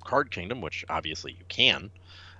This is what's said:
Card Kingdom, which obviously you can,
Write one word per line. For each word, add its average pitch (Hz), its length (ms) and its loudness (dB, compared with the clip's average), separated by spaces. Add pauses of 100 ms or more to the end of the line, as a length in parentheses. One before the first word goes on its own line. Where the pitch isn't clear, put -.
Card 135 280 0
Kingdom, 101 300 -6
which - 280 -6
obviously - 440 -6
you - 140 -20
can, 104 440 4 (480)